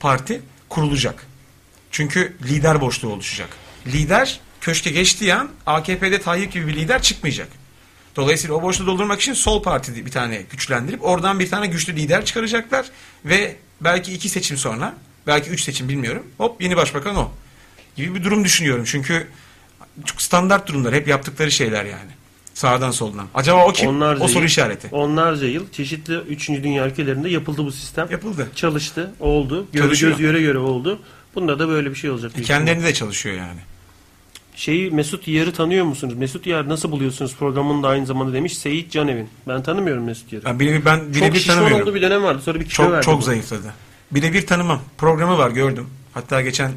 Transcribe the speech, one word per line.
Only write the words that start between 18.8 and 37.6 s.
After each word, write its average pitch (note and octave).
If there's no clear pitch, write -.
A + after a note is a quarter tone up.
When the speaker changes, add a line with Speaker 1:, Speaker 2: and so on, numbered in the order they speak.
Speaker 1:
Çünkü D#3+
çok -
standart F#3
durumlar, C3
hep C#3+
yaptıkları D3
şeyler G#2+
yani. G2+
Sağdan B2+
soldan. G#2
Acaba E3+
o G3
kim? -
Speaker 2:
Onlarca C#3+
Speaker 1:
O -
soru A#2+
Speaker 2:
yıl, D#3+
Speaker 1:
işareti. A2
Speaker 2:
onlarca D3
yıl E3
çeşitli D#3
üçüncü D3
dünya C#3
ülkelerinde C3+
yapıldı D3+
bu C#3
sistem. -
Speaker 1:
Yapıldı. E3+
Speaker 2:
Çalıştı, D#3+
oldu. D3
Göre D3
Speaker 1:
Çalışıyor. D3+
Speaker 2:
göz C#3+
göre D#3
göre C#3+
oldu. C3
Bunda D#3+
da D#3+
böyle D3+
bir C3+
şey C#3+
olacak A#2
Speaker 1:
E, -
Speaker 2:
büyük A#2+
Speaker 1:
kendilerinde D3
Speaker 2:
ihtimalle. E3+
Speaker 1:
de -
çalışıyor G#2
yani. F2
Speaker 2:
Şeyi, F3+
Mesut D#3
Yar'ı D#3+
tanıyor E3+
musunuz? C3+
Mesut C3+
Yar D#3
nasıl D#3+
buluyorsunuz C3+
programını C#3+